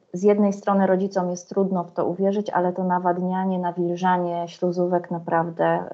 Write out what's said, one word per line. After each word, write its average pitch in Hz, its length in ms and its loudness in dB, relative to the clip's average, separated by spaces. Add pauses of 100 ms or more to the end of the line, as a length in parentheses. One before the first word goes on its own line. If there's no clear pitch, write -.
(120)
z 180 100 -6
jednej 208 300 4
strony 196 340 0
rodzicom 185 440 0
jest 175 180 -10
trudno 185 360 0
w 170 80 -16
to 156 140 -2
uwierzyć, 196 440 0
ale 180 220 0
to 185 120 -4
nawadnianie, 180 760 0
nawilżanie 175 880 0
śluzówek 175 640 -2
naprawdę 170 840 0